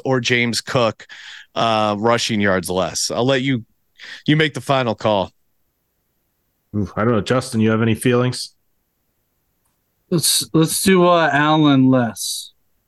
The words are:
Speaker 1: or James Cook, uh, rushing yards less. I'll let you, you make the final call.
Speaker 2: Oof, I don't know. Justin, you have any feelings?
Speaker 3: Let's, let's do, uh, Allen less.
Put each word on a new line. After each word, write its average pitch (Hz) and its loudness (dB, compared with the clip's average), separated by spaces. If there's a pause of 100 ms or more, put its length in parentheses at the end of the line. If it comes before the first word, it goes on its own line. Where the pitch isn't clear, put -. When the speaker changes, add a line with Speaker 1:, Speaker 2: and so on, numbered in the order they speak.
Speaker 1:
or 131 0
James 120 -2
Cook, - -2 (460)
uh, 107 0
rushing 117 -2
yards 92 0
less. 90 -4
I'll 104 -2
let 135 0
you, 131 -4 (600)
you 151 2
make 156 0
the 127 -10
final 127 0
call. 101 0 (1400)
Speaker 2:
Oof, 104 -4
I 104 -2
don't 117 2
know. 110 2
Justin, 117 -2
you 110 2
have 110 2
any 113 0
feelings? 123 -2 (1500)
Speaker 3:
Let's, - -2
let's 160 2
do, 185 4
uh, 170 4
Allen 147 4
less. - -2 (340)